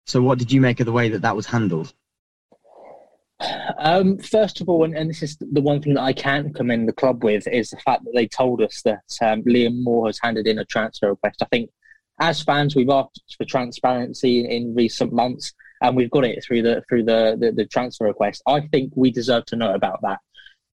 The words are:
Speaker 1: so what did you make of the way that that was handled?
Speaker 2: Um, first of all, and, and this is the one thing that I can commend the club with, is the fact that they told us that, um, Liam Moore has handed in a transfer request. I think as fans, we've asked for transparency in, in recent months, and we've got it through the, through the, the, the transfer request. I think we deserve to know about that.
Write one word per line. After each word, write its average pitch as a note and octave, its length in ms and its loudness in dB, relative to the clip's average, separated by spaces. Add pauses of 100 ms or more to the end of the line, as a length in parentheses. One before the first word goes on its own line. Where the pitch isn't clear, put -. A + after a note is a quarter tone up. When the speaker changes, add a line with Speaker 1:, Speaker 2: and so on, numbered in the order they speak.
Speaker 1:
so B2+ 160 0
what C3 160 2
did A#2+ 120 -4
you C3+ 100 6
make B2 180 2
of A#2 80 0
the A2+ 40 -2
way A#2 180 2
that G#2+ 120 -4
that A2 140 0
was G#2 100 -4
handled? G2 480 -2 (1900)
Speaker 2:
Um, F#3+ 400 2
first G#3+ 420 -2
of E3+ 80 -4
all, E3 140 4
and, D#3+ 120 -2
and D#3 140 -4
this D#3 140 -8
is D3 160 -8
the C#3+ 220 0
one D3 200 0
thing C#3+ 140 0
that C3+ 80 0
I C3 100 0
can C#3+ 400 -2
commend A#2 340 -2
the A2+ 60 0
club B2 300 0
with, G#2 240 0
is A#2 240 -2
the - 60 -14
fact - 260 -2
that - 100 -10
they A#2 140 2
told B2 340 0
us - 240 -2
that, G#2+ 160 0 (220)
um, A2 200 2
Liam A#2+ 380 2
Moore A#2 280 2
has - 120 -6
handed A2 240 -2
in A2 140 0
a G#2 60 -6
transfer A2 440 -2
request. G2+ 320 -4
I A2+ 60 -2
think A#2 240 -2 (480)
as D#3+ 240 0
fans, D3 320 2
we've C3 160 4
asked - 440 -2
for A2 100 -8
transparency B2+ 960 0
in, A#2+ 100 -6
in A#2+ 240 -4
recent A#2+ 360 0
months, A#2+ 420 -2 (280)
and B2 140 2
we've B2 160 2
got C#3+ 120 2
it A2+ 220 -2
through A#2 160 0
the, A2+ 260 0
through A#2 180 2
the, A2+ 340 4
the, A#2 120 2
the G#2+ 140 -2
transfer B2 400 -4
request. G2+ 400 -2
I C#3+ 160 2 (100)
think C3 240 0
we C3 140 4
deserve A#2 360 0
to A2+ 100 -8
know A2 180 0
about G2 300 -4
that. G2 160 -4 (580)